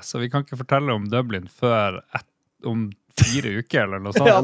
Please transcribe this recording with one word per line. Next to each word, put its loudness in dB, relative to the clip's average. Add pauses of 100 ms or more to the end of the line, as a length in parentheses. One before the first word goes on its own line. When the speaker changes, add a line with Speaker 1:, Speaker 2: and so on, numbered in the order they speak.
Speaker 1:
så -6
vi -2
kan -2
ikke -10
fortelle 2
om -2
Dublin -2
før 2 (180)
et-, -8 (360)
om -2 (340)
fire 2
uker 0
eller -6
noe -6
sånt. 4
Speaker 2:
<laughs> 4
Ja, 6